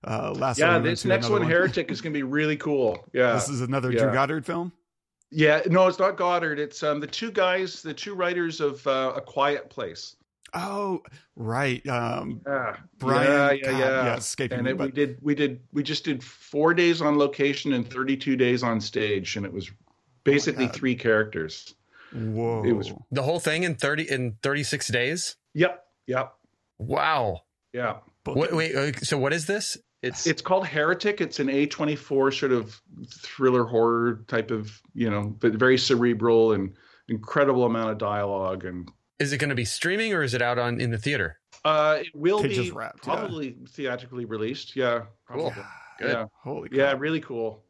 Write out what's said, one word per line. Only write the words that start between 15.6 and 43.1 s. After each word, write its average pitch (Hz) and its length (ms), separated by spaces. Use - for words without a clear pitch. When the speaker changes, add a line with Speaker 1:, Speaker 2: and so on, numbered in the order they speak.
Speaker 2:
we 147 100
just 147 220
did 135 180
four 156 520
days 170 260
on 147 160
location 139 560
and 123 180
thirty-two 135 460
days 123 260
on 117 160
stage, 107 580
and 101 100
it 95 80
was 95 160
basically 143 400
Speaker 1:
Oh - 20
my - 60
God. - 40
Speaker 2:
three 127 180
characters. 107 800
Speaker 1:
Whoa. 113 540
Speaker 2:
It 120 60
was 101 200
Speaker 3:
The 135 120
whole 165 180
thing 160 220
in 170 140
thirty, 151 260
in 127 400
thirty-six 139 460
days? 127 480
Speaker 2:
Yep. 175 320
Yep. 127 260
Speaker 3:
Wow. 131 640
Speaker 2:
Yeah. 120 240
Speaker 1:
Book - 120
Speaker 3:
What, 151 140
Speaker 1:
it. 180 40
Speaker 3:
wait, 160 200
uh, 139 260
so 143 160
what 139 160
is 160 140
this? 208 320
It's 127 240
Speaker 2:
It's 160 160
called 190 240
Heretic. 180 560
It's - 180
an 135 80
A 139 180
twenty-four 147 680
sort 131 200
of 110 260
thriller 127 560
horror 117 640
type 113 220
of, 107 300
you 117 140
know, 104 320
but 117 140
very 127 240
cerebral 117 760
and 95 220
incredible 127 560
amount 113 260
of 107 80
dialogue. 101 680
And 90 260
Speaker 3:
Is 139 120
it 139 60
gonna 143 160
be 120 100
streaming 208 480
or 170 120
is 120 100
it 120 80
out 120 160
on, 120 220
in 120 100
the 113 80
theater? 107 400
Speaker 2:
Uh, 156 360
it 170 140
will 180 280
Speaker 1:
They 143 60
Speaker 2:
be 127 80
Speaker 1:
just 113 160
wrapped, - 340
yeah. 147 80